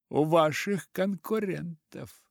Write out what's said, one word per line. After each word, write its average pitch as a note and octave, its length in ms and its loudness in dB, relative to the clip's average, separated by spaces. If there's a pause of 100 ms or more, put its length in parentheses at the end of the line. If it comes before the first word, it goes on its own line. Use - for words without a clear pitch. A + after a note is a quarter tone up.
"У D3 160 2
ваших D#3+ 680 2
конкурентов. F3 1400 -6